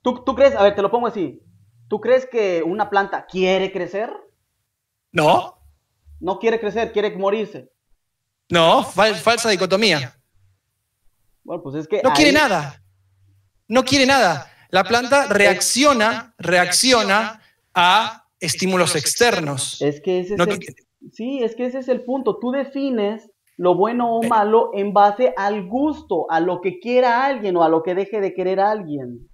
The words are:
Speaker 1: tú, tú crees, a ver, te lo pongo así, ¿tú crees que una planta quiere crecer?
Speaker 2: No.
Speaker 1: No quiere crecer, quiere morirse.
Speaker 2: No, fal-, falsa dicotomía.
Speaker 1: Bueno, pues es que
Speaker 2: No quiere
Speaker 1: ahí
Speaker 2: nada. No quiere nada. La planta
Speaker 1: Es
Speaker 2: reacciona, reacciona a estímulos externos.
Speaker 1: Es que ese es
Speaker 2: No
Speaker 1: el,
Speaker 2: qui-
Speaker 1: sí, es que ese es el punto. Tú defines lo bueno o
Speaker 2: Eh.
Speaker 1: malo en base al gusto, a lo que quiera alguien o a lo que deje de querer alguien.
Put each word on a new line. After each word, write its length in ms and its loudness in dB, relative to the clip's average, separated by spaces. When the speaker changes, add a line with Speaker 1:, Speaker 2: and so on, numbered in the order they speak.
Speaker 1:
tú, 240 -2
tú 100 -2
crees, 200 4
a 80 0
ver, 120 4
te 80 -2
lo 80 0
pongo 160 0
así, 340 -6
¿tú 120 -4
crees 260 0
que 360 -2
una 260 -2
planta 380 -2
quiere 460 0
crecer? 380 -6
Speaker 2:
No. 480 0
Speaker 1:
No 180 -6
quiere 220 0
crecer, 320 -6
quiere 240 -2
morirse. 540 -4
Speaker 2:
No, 360 4
fal-, 320 2
falsa 340 0
dicotomía. 680 0
Speaker 1:
Bueno, 180 -12
pues 140 -12
es 120 -10
que 140 -2
Speaker 2:
No 100 2
quiere 180 4
Speaker 1:
ahí 60 2
Speaker 2:
nada. 460 0
No 160 2
quiere 220 2
nada. 440 2
La 140 2
planta 400 2
Speaker 1:
Es 60 -6
Speaker 2:
reacciona, 1080 2
reacciona 1040 0
a 540 2
estímulos 560 0
externos. 840 -2
Speaker 1:
Es 180 -2
que 200 -2
ese 140 -6
es 40 -6
Speaker 2:
No 60 2
Speaker 1:
el, 140 -2
Speaker 2:
qui- 160 -14
Speaker 1:
sí, 300 -6
es 120 -4
que 120 -6
ese 140 -8
es 80 -12
el 140 -2
punto. 360 -4
Tú 120 -6
defines 800 -4
lo 180 2
bueno 420 0
o 80 0
Speaker 2:
Eh. 40 -2
Speaker 1:
malo 460 2
en 180 -4
base 440 4
al 300 -4
gusto, 640 -4
a 100 2
lo 200 -2
que 200 -6
quiera 460 2
alguien 300 -2
o 80 4
a 40 4
lo 140 2
que 120 -4
deje 260 -4
de 140 -2
querer 260 -2
alguien. 720 -4